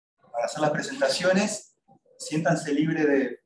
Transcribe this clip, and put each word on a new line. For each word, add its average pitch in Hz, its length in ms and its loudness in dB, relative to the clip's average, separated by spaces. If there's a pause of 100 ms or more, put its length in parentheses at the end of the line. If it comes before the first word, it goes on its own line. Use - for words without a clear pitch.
(300)
para 120 140 -4
hacer 151 160 -6
las 147 100 2
presentaciones. 180 1080 0 (420)
Siéntanse 160 540 -2
libres 156 320 2
de 127 420 2